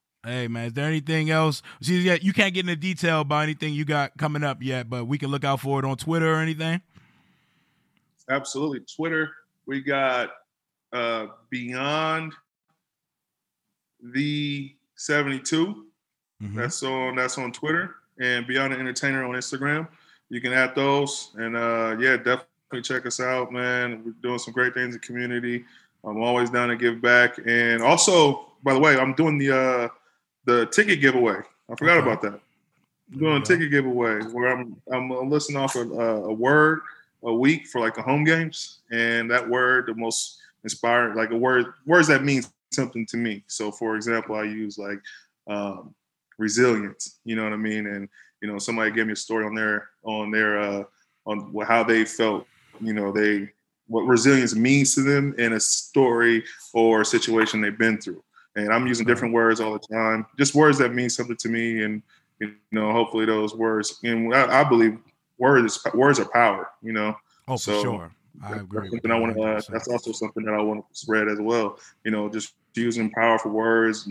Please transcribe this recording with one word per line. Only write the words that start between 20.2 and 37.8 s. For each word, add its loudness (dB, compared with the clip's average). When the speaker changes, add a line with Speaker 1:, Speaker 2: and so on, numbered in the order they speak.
Speaker 2:
You -8
can 2
add 4
those, 0
and, -4
uh, 0
yeah, 4
definitely -2
check -6
us -6
out, -2
man. -4
We're -10
doing -4
some -12
great 0
things -2
in -10
the -18
community. -6
I'm -6
always 2
down 0
to -2
give 0
back. 6
And 2
also, 4
by 2
the 4
way, 6
I'm 0
doing 2
the, 2
uh, 0
the 4
ticket 4
giveaway. 4
I -10
forgot 4
Speaker 1:
Okay. 2
Speaker 2:
about 0
that. -4
I'm -10
doing 2
a 2
Speaker 1:
There -
you 2
go. -2
Speaker 2:
ticket 2
giveaway 0
where 0
I'm, -4
I'm -4
listing -2
off -2
a, -4
a, -2
a -4
word 2
a -4
week 2
for, -4